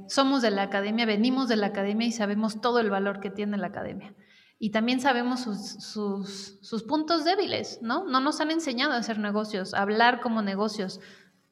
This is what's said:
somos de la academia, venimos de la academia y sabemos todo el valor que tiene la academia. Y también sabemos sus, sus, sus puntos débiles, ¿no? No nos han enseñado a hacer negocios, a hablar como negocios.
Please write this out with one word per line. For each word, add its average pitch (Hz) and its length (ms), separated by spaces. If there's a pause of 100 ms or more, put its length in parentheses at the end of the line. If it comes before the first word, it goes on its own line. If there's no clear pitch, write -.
somos 269 320
de 226 100
la 202 120
academia, 208 420
venimos 233 440
de 226 80
la 208 100
academia 202 420
y 226 40
sabemos 214 500
todo 240 180
el 220 80
valor 196 320
que 202 100
tiene 202 280
la 208 80
academia. - 480 (440)
Y 214 120
también 233 300
sabemos 247 400
sus, - 440
sus, 202 760
sus 220 220
puntos 311 400
débiles, 339 580
¿no? 262 220
No 262 160
nos 302 200
han 311 100
enseñado 294 440
a 240 40
hacer 220 200
negocios, 208 560
a 196 80
hablar 233 380
como 226 200
negocios. 202 600 (520)